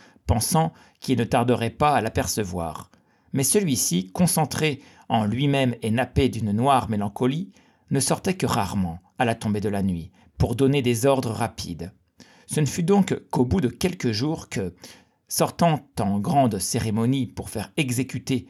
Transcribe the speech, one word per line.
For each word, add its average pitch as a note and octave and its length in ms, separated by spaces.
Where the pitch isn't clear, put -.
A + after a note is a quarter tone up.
pensant D#3+ 460
qu'il B2+ 200
ne A#2+ 60
tarderait A#2 460
pas D3 240
à A#2 60
l'apercevoir. F2+ 920
Mais F3 120
celui-ci, F#3 640
concentré D#3 720
en A2 160
lui-même C3 580
et G#2+ 100
nappé B2+ 360
d'une G#2+ 220
noire B2 380
mélancolie, B2 640
ne C3+ 100
sortait F3+ 340
que D#3 120
rarement G2 520
à C3 60
la A2+ 120
tombée G#2 240
de G#2 80
la G2 160
nuit, F2 260
pour A2+ 200
donner C#3 260
des A#2 240
ordres B2+ 240
rapides. E2+ 640
Ce - 120
ne D3+ 80
fut E3+ 160
donc F#3+ 340
qu'au B2+ 140
bout C#3 160
de B2 80
quelques - 420
jours D3+ 380
que, F#2 260
sortant D#3+ 580
en G2+ 180
grande G#2 400
cérémonie A2+ 680
pour - 240
faire G#2 260
exécuter C3 720